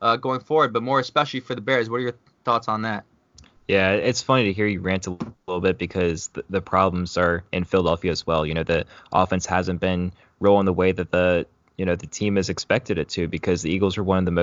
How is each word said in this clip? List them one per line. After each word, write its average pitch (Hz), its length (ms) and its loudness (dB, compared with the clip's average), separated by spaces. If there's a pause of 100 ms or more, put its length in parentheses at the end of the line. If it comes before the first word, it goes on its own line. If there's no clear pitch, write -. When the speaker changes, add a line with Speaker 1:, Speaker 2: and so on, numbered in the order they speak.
Speaker 1:
uh, 117 140 2
going 127 240 -2
forward, 147 320 2
but 117 120 -2
more 131 180 0
especially 151 400 -2
for - 120 -8
the 120 60 -8
Bears. 113 300 0
What 117 80 -4
are 127 60 -4
your 120 120 -6 (300)
thoughts 117 240 0
on 107 140 -2
that? 107 200 -6 (640)
Speaker 2:
Yeah, 95 240 4
it's 104 300 0
funny 131 240 2
to 98 80 0
hear 104 140 0
you 98 120 -2
rant 92 280 -2
a 90 100 -8 (300)
little 90 140 -2
bit 92 160 2
because 87 520 -2
the, - 200 -10
the 95 120 -2
problems 92 560 0
are 87 340 2
in 90 140 -2
Philadelphia 85 460 2
as - 140 -4
well. 80 200 0
You 78 80 -4
know, 82 100 -2
the 82 220 0 (260)
offense 92 340 2
hasn't 90 360 -2
been 90 320 -2 (260)
rolling 101 260 6
the 95 80 2
way 90 200 2
that 90 180 -6
the 90 340 2 (360)
you 92 60 -2
know, 87 80 2
the 85 100 -8
team 104 300 -2
has 95 140 0
expected 98 500 -2
it 76 100 -4
to, 87 180 -4
because 85 360 -2
the 80 80 -2
Eagles 95 260 0
were 104 60 -2
one 92 160 2
of 92 60 0
the 87 60 0 (120)